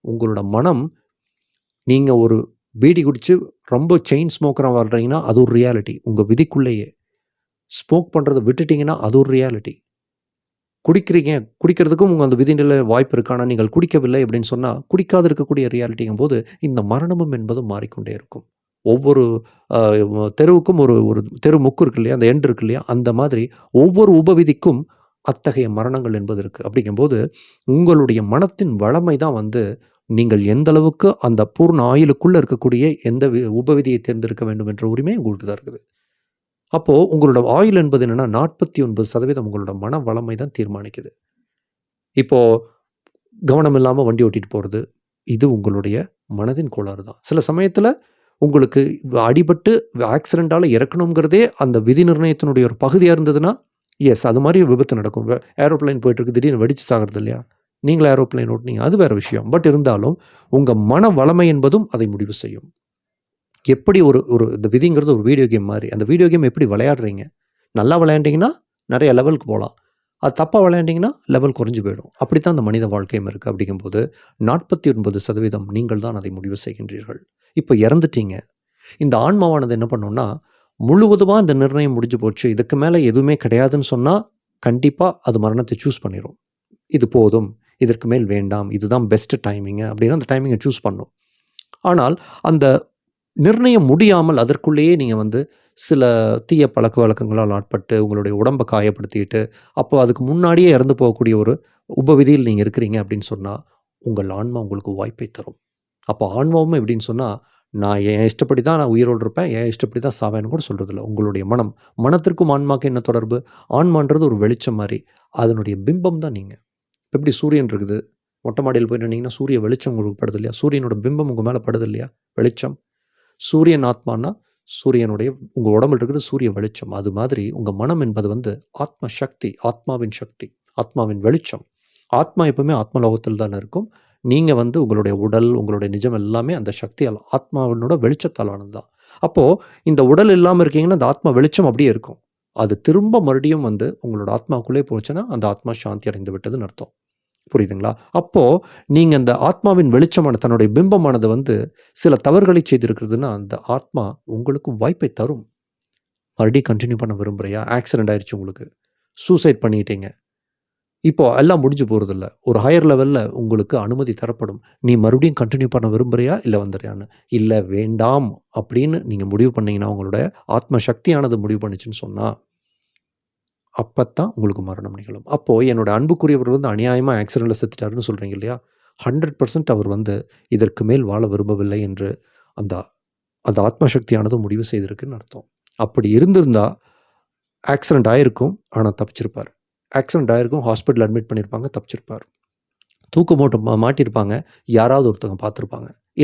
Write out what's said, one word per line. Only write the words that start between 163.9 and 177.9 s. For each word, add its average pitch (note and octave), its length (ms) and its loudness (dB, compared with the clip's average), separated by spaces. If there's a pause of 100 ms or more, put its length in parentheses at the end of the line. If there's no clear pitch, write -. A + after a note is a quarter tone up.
தரப்படும். A2+ 400 -8 (280)
நீ B2 60 6 (100)
மறுபடியும் C3 360 4
கண்டினியூ C3 360 -2
பண்ண A2+ 180 0
விரும்புறியா B2 420 0 (120)
இல்ல G#2 160 2
வந்துறியான்னு. G2+ 420 -12 (320)
இல்ல A2 220 2 (140)
வேண்டாம் A2+ 540 0 (320)
அப்படின்னு C#3 400 -2 (120)
நீங்க G2 200 -6
முடிவு A#2 260 2
பண்ணீங்கன்னா G#2 360 -4
உங்களுடைய G2 320 -4 (320)
ஆத்ம B2 300 -2
சக்தியானது B2+ 580 0
முடிவு G#2+ 180 -4
பண்ணுச்சுன்னு G#2+ 400 -12
சொன்னா G#2 240 -8 (1500)
அப்பத்தான் C3+ 640 -4
உங்களுக்கு G2+ 320 -4
மரணம் G2 300 -14
நிகழும். G#2 260 -18 (100)
அப்போ - 180 -2 (200)
என்னோட A2+ 240 -2
அன்புக்குரியவர் D3 580 0
வந்து C#3 160 -2
அநியாயமா B2 480 0
ஆக்சிடென்ட்ல A2+ 400 -2
செத்துட்டாருன்னு A2 480 -8